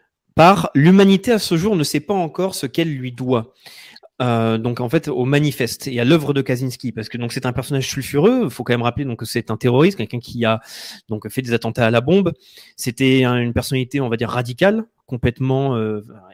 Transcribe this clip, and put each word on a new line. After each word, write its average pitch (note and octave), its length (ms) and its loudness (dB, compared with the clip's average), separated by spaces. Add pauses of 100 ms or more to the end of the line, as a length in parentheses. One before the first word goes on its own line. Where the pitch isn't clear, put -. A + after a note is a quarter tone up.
(340)
par « E3+ 400 4
L'humanité G3 600 6
à G#3+ 60 2
ce - 160 -2
jour G3 200 0
ne D#3 80 0
sait D3 160 -2
pas G3+ 160 -4
encore F3+ 400 -4
ce - 100 -6
qu'elle E3 260 -2
lui B2+ 200 -8
doit ». A#2+ 420 -2 (680)
Euh, A2+ 380 0
donc A#2+ 220 -4
en B2 60 -4
fait D#3 200 0
au B2+ 180 -2
manifeste C#3 640 -2
et B2 120 -4
à A#2+ 60 0
l'œuvre D3 260 2
de C#3 120 0
Kaczynski, B2+ 480 -4
parce A2 180 -10
que - 80 -10
donc A#2+ 160 -6
c'est C3 140 -6
un A#2+ 60 -2
personnage C3 360 -4
sulfureux. E3+ 600 2
Faut B2 140 -8
quand B2 100 0
même A#2 100 0
rappeler A#2+ 200 -2
donc B2 140 -6
que A2+ 80 -8
c'est - 240 -4
un G#2+ 80 -2
terroriste, C#3 400 2
quelqu'un A#2 220 -6
qui A#2 260 -6
a A2 160 0 (480)
donc A2 200 -8
fait C3 120 -4
des A#2+ 120 -4
attentats A#2 340 0
à - 20 2
la A#2 120 2
bombe. F3 300 2 (460)
C'était C3 460 2
un, B2 140 2
une A#2+ 140 -2
personnalité, C3 480 -4
on B2+ 100 -2
va A2+ 80 0
dire, A#2+ 120 -4
radicale, E3+ 560 0 (220)
complètement, C3 680 -2
euh, G#2+ 260 -4 (320)